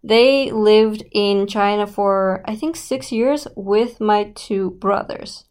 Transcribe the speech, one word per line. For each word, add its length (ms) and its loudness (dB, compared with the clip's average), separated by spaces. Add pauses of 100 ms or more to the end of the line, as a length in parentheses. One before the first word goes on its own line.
They 500 4
lived 580 4
in 380 0
China 400 0
for, 580 0
I 80 -6
think, 220 -6
six 340 -8
years 460 -2
with 440 -2
my 340 0
two 360 -4
brothers. 800 -6